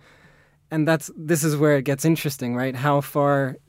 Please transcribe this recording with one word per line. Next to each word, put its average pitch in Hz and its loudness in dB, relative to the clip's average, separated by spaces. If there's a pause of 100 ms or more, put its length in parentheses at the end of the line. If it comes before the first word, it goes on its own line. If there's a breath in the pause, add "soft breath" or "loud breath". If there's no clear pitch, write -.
(720 soft breath)
and 156 0
that's, 160 0
this 156 -2
is 147 0
where 147 4
it 135 0
gets 139 -2
interesting, 143 0
right? 127 -4
How 143 0
far 143 0 (120)